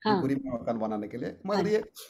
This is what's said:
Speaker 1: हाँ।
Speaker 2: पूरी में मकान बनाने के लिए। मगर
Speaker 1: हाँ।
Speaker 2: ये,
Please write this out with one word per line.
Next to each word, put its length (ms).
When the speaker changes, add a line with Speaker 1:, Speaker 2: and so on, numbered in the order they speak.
Speaker 1:
हाँ। 160
Speaker 2:
पूरी 140
में 160
मकान 280
बनाने 280
के 100
लिए। 180
मगर 180
Speaker 1:
हाँ। 80
Speaker 2:
ये, 120